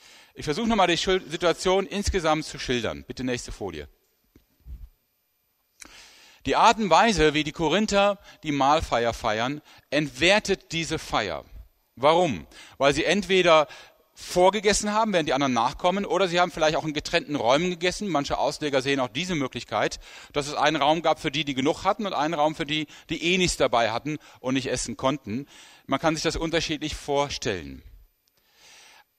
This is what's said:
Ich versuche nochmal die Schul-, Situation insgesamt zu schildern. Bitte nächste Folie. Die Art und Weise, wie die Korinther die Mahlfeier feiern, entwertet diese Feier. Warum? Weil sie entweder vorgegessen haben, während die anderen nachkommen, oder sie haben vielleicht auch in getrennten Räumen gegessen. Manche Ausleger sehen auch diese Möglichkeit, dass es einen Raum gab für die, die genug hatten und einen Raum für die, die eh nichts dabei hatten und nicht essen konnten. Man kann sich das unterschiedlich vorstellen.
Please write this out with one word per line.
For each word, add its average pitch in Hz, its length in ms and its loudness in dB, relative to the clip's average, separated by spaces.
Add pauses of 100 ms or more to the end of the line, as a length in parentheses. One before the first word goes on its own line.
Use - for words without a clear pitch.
(340)
Ich - 120 -14
versuche 156 220 -2
nochmal 208 200 4
die 170 100 2
Schul-, 190 320 0
Situation 180 560 0
insgesamt 160 600 -2
zu - 120 -12
schildern. 104 480 -4
Bitte 127 180 -12
nächste 127 280 -6
Folie. 78 380 -10 (2500)
Die 131 100 0
Art 202 240 6
und 214 100 0
Weise, 160 460 6
wie 156 80 0
die 151 80 -6
Korinther 202 680 2 (240)
die 156 100 -6
Mahlfeier 139 640 2
feiern, 120 480 -4 (300)
entwertet 156 800 0
diese 160 260 -4
Feier. 98 480 -4 (500)
Warum? 143 520 2 (320)
Weil 143 160 4
sie 151 100 -2
entweder 175 640 4 (480)
vorgegessen 196 800 2
haben, 214 200 2
während 160 160 0
die 135 40 0
anderen 135 200 0
nachkommen, 180 520 0
oder 180 220 0
sie 170 120 0
haben 180 120 2
vielleicht 160 260 2
auch 139 80 -4
in 156 80 -4
getrennten 151 420 -2
Räumen 135 340 2
gegessen. 180 380 -4
Manche 147 300 -2
Ausleger 139 440 -2
sehen 139 180 0
auch 127 100 -2
diese 175 260 -6
Möglichkeit, 127 640 -4 (340)
dass 143 140 -4
es 147 80 -8
einen 147 220 2
Raum 151 240 2
gab 156 180 2
für 156 120 -4
die, 160 140 -2
die 139 80 -4
genug 131 300 0
hatten 208 240 0
und 185 60 -6
einen 151 200 -2
Raum 156 220 0
für 165 100 -6
die, 151 220 -4 (220)
die 170 240 0
eh 190 40 4
nichts 180 200 0
dabei 117 340 2
hatten 143 260 -6 (220)
und 127 160 -2
nicht 127 120 -2
essen 123 300 -4
konnten. 131 480 -4 (400)
Man 135 140 -2
kann 160 160 0
sich 151 80 -6
das 156 140 -2
unterschiedlich 156 580 -4
vorstellen. 107 880 -4 (1400)